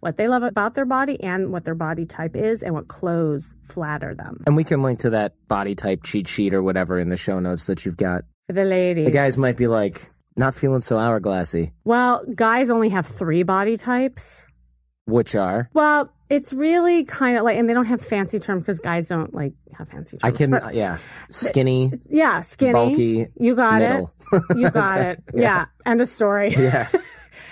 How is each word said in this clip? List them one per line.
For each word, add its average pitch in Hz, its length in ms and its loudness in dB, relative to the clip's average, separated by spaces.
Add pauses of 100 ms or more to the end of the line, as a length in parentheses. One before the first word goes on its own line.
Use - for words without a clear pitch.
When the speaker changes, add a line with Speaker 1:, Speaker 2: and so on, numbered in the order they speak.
Speaker 1:
what 165 160 -6
they 220 120 0
love 247 160 0
about 214 300 -2
their 269 120 -2
body 269 360 -2
and 190 300 -4
what 170 120 -8
their 165 100 -6
body 165 320 -4
type 165 300 -8
is 220 260 -2
and 180 100 -4
what 151 160 -6
clothes 165 760 -2
flatter 151 500 -8
them. - 320 -14
Speaker 2:
And 147 100 6
we 160 80 4
can 143 180 0
link 127 180 0
to 123 100 2
that 107 240 0 (140)
body 101 260 0
type 95 300 -2
cheat 101 240 -4
sheet 98 260 0
or 95 80 4
whatever 92 360 0
in 87 100 -2
the 90 80 -2
show 95 240 -4
notes 90 260 -4
that 95 180 -4
you've 87 120 -6
got. 90 260 -2 (240)
Speaker 1:
For - 60 -10
the 196 120 0
ladies. 180 420 0
Speaker 2:
The 123 40 4
guys 139 260 2
might 127 200 0
be 123 100 2
like, 107 460 -2 (240)
"Not 131 180 0
feeling 135 260 0
so 120 180 -2
hourglassy." 95 760 0 (120)
Speaker 1:
Well, 247 380 2 (120)
guys 233 360 2
only 226 200 2
have 185 160 -2
three 165 360 -2
body 196 340 0
types. 247 680 -4 (600)
Speaker 2:
Which 113 280 2
are? 104 400 0
Speaker 1:
Well, 302 380 2 (180)
it's 285 220 0
really 330 520 2
kind 247 340 0
of 208 60 0
like, 233 140 2
and 233 100 2
they 233 60 2
don't 247 120 2
have 233 160 0
fancy 202 360 -2
terms 185 280 -4
'cause 190 120 -4
guys 170 300 -4
don't, 165 260 -4
like, 143 200 -6 (220)
have - 120 -16
fancy - 340 -16
Speaker 2:
I 113 60 2
Speaker 1:
terms, 120 100 -2
Speaker 2:
can, 143 120 4
Speaker 1:
but 127 240 0
Speaker 2:
yeah. 95 240 -2 (320)
Skinny. 131 600 2 (160)
Speaker 1:
Yeah, 285 340 2
skinny. 254 300 0
Speaker 2:
Bulky. 233 540 2 (140)
Speaker 1:
You 240 160 4
got 220 240 4
Speaker 2:
Middle. 220 320 0 (200)
Speaker 1:
it. 180 180 4
Speaker 2:
<laughs> 175 60 4
Speaker 1:
You 240 140 4
got 196 280 0
Speaker 2:
Sorry. 185 140 2
Speaker 1:
it. - 100 -12 (120)
Speaker 2:
Yeah. 240 80 2
Speaker 1:
Yeah. 190 220 2 (260)
End 233 120 4
of 240 60 0
story. 202 480 0
Speaker 2:
Yeah. 131 360 2
Speaker 1:
<laughs> 349 60 2 (540)